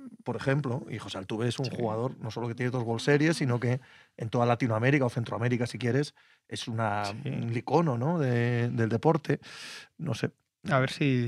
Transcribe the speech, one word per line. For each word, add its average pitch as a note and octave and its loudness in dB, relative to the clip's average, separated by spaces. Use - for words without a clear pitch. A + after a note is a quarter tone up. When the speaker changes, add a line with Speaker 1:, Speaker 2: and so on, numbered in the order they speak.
Speaker 1:
por B2 -4
ejemplo. C#3 0
Y A2+ -6
José G2+ -10
Altuve G#2+ -2
es A#2 -2
un C#3 -2
Speaker 2:
Sí. A2 -4
Speaker 1:
jugador A#2 -2
no A#2+ -8
solo A#2 -6
que A#2 -6
tiene B2 -2
dos B2 -2
World A2+ -2
Series, D3+ 4
sino B2 2
que B2 0
en A2+ -6
toda A#2+ 2
Latinoamérica A#2+ 2
o - 2
Centroamérica, A#2 0
si A2 -10
quieres, B2 0
es - -8
una, G#2+ 0
Speaker 2:
Sí. G#2 -6
Speaker 1:
un A#2 -2
icono, C3+ -2
¿no? D#3 0
de, A#2+ 2
del A#2 2
deporte. D3 2
No - -4
sé. - -2
Speaker 2:
A C#3 4
ver B2+ 2
si, C3 2